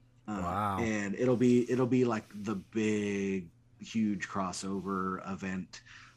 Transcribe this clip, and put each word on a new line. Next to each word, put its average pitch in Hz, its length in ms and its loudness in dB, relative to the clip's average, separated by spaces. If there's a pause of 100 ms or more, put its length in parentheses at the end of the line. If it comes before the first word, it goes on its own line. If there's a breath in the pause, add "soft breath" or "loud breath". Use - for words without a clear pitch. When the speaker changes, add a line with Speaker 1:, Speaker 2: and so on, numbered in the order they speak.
(280)
Speaker 1:
Uh, 104 160 -4
Speaker 2:
Wow. 98 360 0
Speaker 1:
and 107 360 -2
it'll 123 220 4
be, 123 340 6
it'll 127 160 2
be, 123 180 4
like, 110 200 0 (180)
the 107 120 0
big, 98 920 0 (300)
huge 104 500 0
crossover 95 1000 -2
event 95 500 -6 (360 soft breath)